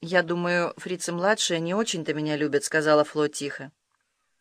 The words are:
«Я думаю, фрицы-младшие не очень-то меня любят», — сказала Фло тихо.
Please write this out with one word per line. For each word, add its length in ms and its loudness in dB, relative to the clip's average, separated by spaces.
«Я 220 2
думаю, 540 0
фрицы-младшие 800 0
не 160 -2
очень-то 400 -2
меня 200 -2
любят», — 300 0
сказала 380 4
Фло 240 0
тихо. 440 -8